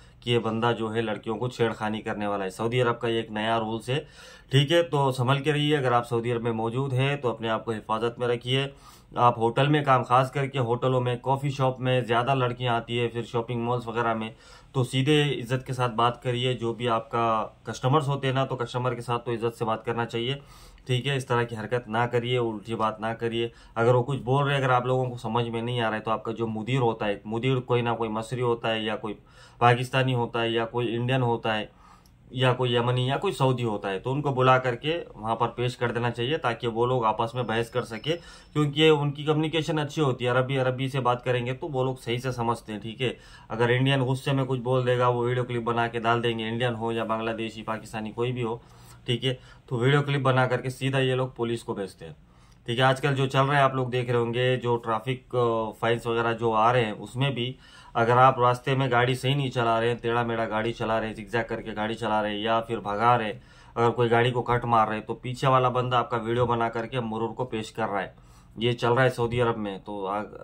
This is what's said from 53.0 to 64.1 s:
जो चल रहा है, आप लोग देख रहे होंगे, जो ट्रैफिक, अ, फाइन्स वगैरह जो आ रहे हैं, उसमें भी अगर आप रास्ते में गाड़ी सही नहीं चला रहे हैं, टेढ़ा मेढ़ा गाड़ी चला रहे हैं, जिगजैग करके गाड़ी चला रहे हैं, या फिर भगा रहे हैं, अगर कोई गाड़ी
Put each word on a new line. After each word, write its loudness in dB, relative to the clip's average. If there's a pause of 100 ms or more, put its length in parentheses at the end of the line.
जो 0
चल 2
रहा 2
है, 6
आप 2
लोग -2
देख -2
रहे 2
होंगे, 0
जो 0
ट्रैफिक, -4
अ, 0
फाइन्स 0
वगैरह 0
जो 0
आ 6
रहे 4
हैं, -2
उसमें -4
भी -4 (400)
अगर 4
आप 8
रास्ते 2
में 0
गाड़ी 2
सही 0
नहीं 0
चला 2
रहे 2
हैं, -2
टेढ़ा 0
मेढ़ा -2
गाड़ी -2
चला -2
रहे -4
हैं, -8
जिगजैग -4
करके -8
गाड़ी -4
चला 0
रहे -2
हैं, -4
या 2
फिर -4
भगा 2
रहे -2
हैं, -8 (360)
अगर 4
कोई 2
गाड़ी 4